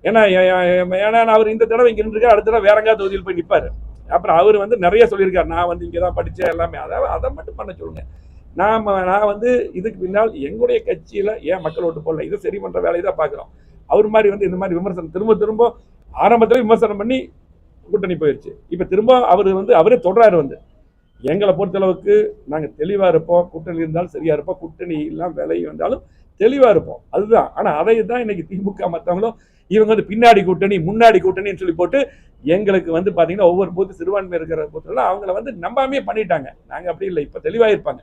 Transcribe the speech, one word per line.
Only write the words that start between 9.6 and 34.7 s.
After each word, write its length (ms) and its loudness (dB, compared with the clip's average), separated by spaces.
இதுக்கு 260 -10
பின்னால் 400 -2
எங்களுடைய 460 -2
கட்சியில 440 -6
ஏன் 180 -4
மக்கள் 220 -6
ஓட்டு 180 -4
போடல, 240 -6
இதை 120 -8
சரி 220 -6
பண்ற 200 -6
வேலையை 240 -2
தான் 160 -4
பாக்குறோம். 320 -6
அவர் 180 2
மாதிரி 220 2
வந்து 160 -2
இந்த 120 -4
மாதிரி 200 -4
விமர்சனம் 340 -8
திரும்ப 240 0
திரும்ப 280 0
ஆரம்பத்துல 480 4
விமர்சனம் 380 2
பண்ணி 220 -4
கூட்டணி 260 -2
போயிருச்சு. 360 -2
இப்ப 140 -6
திரும்ப 280 2
அவர் 280 4
வந்து 220 4
அவரே 200 6
தொடராரு 400 4
வந்து, 220 -2
எங்களை 300 0
பொறுத்தளவுக்கு 600 -2
நாங்க 200 -6
தெளிவா 300 0
இருப்போம், 420 0
கூட்டணி 280 -10
இருந்தாலும் 320 -4
சரியா 240 -4
இருப்போம், 240 -6
கூட்டணி 480 -10
எல்லாம் 280 -8
விலை 320 -6
வந்தாலும் 380 -6
தெளிவா 280 4
இருப்போம், 400 0
அதுதான். 460 0
ஆனா 220 -2
அதை 280 0
தான் 140 -6
இன்னைக்கு 280 -8
திமுக 420 -8
மத்தவங்களும் 460 -4
இவங்க 180 2
வந்து 180 0
பின்னாடி 360 6
கூட்டணி, 340 0
முன்னாடி 420 4
கூட்டணின்னு 380 -2
சொல்லி 160 -4
போட்டு 260 0
எங்களுக்கு 480 0
வந்து 200 0
பாத்தீங்கன்னா, 380 2
ஒவ்வொரு 240 0
பூத்து 200 -4
சிறுபான்மை 440 -6
இருக்கிற 280 -6
பூத்துல 380 -6